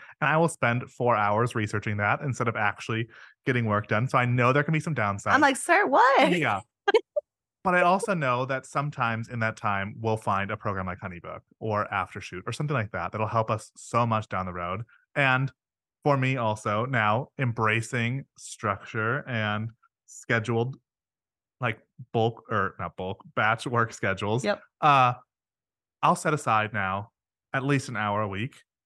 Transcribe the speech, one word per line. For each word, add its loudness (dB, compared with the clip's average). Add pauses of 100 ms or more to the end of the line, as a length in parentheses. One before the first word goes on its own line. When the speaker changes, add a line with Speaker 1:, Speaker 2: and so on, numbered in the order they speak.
(200)
Speaker 1:
And 2
I 4
will 4
spend -2
four 2
hours 2
researching -2
that 0
instead -2
of -2
actually -2 (380)
getting 2
work 2
done. 2
So 2
I 4
know 4
there 2
can 0
be 0
some -4
downsides. -2
Speaker 2:
I'm 4
like, 4
"Sir, 2
what?" 4
Speaker 1:
Yeah. 0
Speaker 2:
<laughs> -20 (920)
Speaker 1:
But 2
I 6
also 2
know 0
that -4
sometimes -2
in -6
that 0
time, -2
we'll 0
find -2
a -4
program -4
like -8
Honeybook -12 (200)
or -2
Aftershoot -6
or -6
something -4
like -2
that -6
that'll -2
help -2
us -4
so -2
much -2
down -6
the -8
road. -6 (320)
And 2 (540)
for 4
me 0
also 0
now, 0 (100)
embracing 0 (120)
structure -4
and -2 (380)
scheduled, -2 (840)
like, -4 (320)
bulk, 0
or 0
not -8
bulk, -8 (100)
batch 2
work 0
schedules. -2
Speaker 2:
Yep. -2 (220)
Speaker 1:
Uh, 6 (880)
I'll 4
set 0
aside 0
now -4 (420)
at -2
least 0
an -10
hour 0
a -2
week -6 (300)